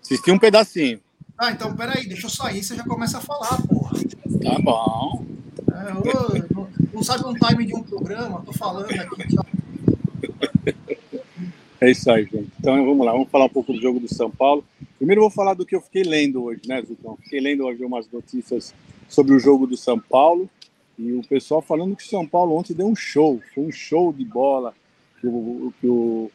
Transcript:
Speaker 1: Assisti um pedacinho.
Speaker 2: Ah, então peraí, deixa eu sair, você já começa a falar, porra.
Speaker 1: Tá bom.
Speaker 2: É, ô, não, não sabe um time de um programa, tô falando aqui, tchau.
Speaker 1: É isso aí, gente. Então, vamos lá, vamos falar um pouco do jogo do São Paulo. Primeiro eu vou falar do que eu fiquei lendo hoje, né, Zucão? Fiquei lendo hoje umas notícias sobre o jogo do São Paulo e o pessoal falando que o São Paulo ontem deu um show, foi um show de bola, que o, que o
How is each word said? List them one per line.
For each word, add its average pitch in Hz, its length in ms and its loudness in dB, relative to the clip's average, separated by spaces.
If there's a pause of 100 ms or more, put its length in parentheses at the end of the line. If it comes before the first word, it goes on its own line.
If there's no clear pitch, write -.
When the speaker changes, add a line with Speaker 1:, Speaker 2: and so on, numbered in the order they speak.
Speaker 1:
Assisti 135 300 0
um 190 80 6
pedacinho. 190 600 4 (380)
Speaker 2:
Ah, 233 140 0
então 214 240 -6
peraí, 247 320 -4
deixa 180 180 -12
eu 226 40 -10
sair, 202 340 -6
você 240 120 -8
já 233 80 -10
começa 233 340 -4
a - 40 -10
falar, 262 360 -4 (100)
porra. - 260 0 (500)
Speaker 1:
Tá - 180 0
bom. 113 640 0 (580)
Speaker 2:
É, 196 100 -8
ô, 233 640 -2
não, 190 140 -10 (240)
não 214 100 -4
sabe 254 220 -2
um 254 80 -6
time 233 320 2
de 196 100 -6
um 226 80 -8
programa, 202 640 -8
tô 226 80 -16
falando 196 360 -8
aqui, - 380 -8
tchau. - 180 2 (2250)
Speaker 1:
É 127 100 8
isso - 180 2
aí, 110 140 6
gente. 101 340 -8
Então, 131 280 2
vamos 135 200 4
lá, 117 60 2
vamos 135 180 0
falar 135 160 6
um 127 40 2
pouco 127 240 -2
do 113 80 -6
jogo 123 180 0
do 120 80 -8
São 110 240 -4
Paulo. 143 320 2 (340)
Primeiro 180 220 4
eu 214 40 8
vou 214 80 4
falar 196 220 0
do 180 120 -4
que - 100 -4
eu 175 60 0
fiquei 190 220 -2
lendo 143 420 0
hoje, 113 200 -8
né, 127 160 -4
Zucão? 113 400 -14
Fiquei 139 200 -6
lendo 139 240 -2
hoje 123 180 -6
umas 123 260 -8
notícias 120 640 -8 (360)
sobre 139 240 6
o 135 60 8
jogo 131 280 6
do 127 80 -2
São 120 240 -2
Paulo 170 500 4 (480)
e 117 140 -6
o 123 160 -4
pessoal 147 340 0
falando 175 360 -4
que - 80 -20
o - 20 -20
São 185 180 -4
Paulo 175 300 2
ontem 170 180 -4
deu 180 140 -2
um 220 80 2
show, 151 460 2 (120)
foi 143 120 -4
um 160 60 -6
show 165 420 0
de 135 100 -8
bola, 123 500 -2 (460)
que 120 80 -4
o, 120 540 -6
que 123 60 0
o 117 480 0